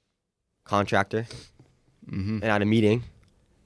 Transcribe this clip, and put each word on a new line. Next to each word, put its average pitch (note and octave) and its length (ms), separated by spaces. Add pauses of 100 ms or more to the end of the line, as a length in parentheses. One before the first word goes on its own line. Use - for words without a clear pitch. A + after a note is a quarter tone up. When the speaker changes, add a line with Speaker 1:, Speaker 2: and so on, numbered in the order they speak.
(640)
Speaker 1:
contractor, G2+ 640 (800)
Speaker 2:
Mm-hmm. G2+ 320
Speaker 1:
and G2+ 40
I A2 80
had G#2 100
a - 20
meeting A2 380 (640)